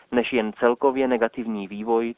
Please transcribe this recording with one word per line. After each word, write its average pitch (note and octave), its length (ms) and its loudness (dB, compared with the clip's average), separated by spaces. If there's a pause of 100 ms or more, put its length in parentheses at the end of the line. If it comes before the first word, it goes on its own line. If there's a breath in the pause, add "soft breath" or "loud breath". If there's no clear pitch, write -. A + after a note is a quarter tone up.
(120)
než B2 200 0
jen A2 200 0
celkově B2+ 560 2
negativní A2+ 600 -2
vývoj A2+ 500 -2